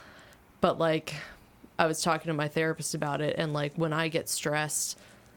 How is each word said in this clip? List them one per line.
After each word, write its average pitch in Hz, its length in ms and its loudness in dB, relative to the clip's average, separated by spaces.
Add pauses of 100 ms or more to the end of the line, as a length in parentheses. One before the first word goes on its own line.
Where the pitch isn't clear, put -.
(600)
but, 175 180 4
like, 160 360 2 (640)
I 170 80 6
was 160 140 0
talking 165 280 2
to 160 60 0
my 151 140 0
therapist 160 460 0
about 147 260 -2
it, 151 180 2
and, 156 140 0
like, 147 240 -2
when 165 160 0
I 160 160 2
get 156 200 -2
stressed, - 680 -2 (400)